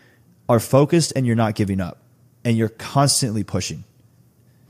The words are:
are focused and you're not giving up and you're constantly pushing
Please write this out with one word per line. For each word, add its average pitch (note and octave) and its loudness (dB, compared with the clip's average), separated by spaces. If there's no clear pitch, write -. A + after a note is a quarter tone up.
are A#2+ 4
focused D3 2
and C3 0
you're A#2 0
not A2 0
giving G2 -2
up F2 -8
and A#2 2
you're A2+ 2
constantly A#2+ -2
pushing - -6